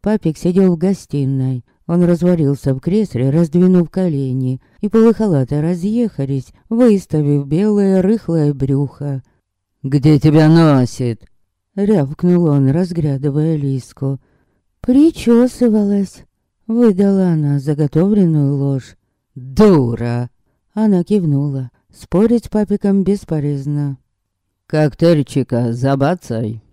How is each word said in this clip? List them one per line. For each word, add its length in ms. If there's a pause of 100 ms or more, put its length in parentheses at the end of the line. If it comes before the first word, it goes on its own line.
Папик 360
сидел 380
в 20
гостиной. 880 (200)
Он 180
развалился 720
в 60
кресле, 500
раздвинув 600
колени, 720 (180)
и 80
полы 260
халата 480
разъехались, 920 (160)
выставив 760
белое 560
рыхлое 520
брюхо. 680 (600)
«Где 380
тебя 280
носит?» 760 (500)
рявкнул 720
он, 240
разглядывая 880
Лиску. 600 (640)
«Причесывалась», 1400 (440)
выдала 640
она 300
заготовленную 960
ложь. 400 (400)
«Дура!» 960 (440)
Она 300
кивнула. 680 (220)
Спорить 520
с 40
папиком 540
бесполезно. 960 (680)
«Коктейльчика 1040
забацай». 1000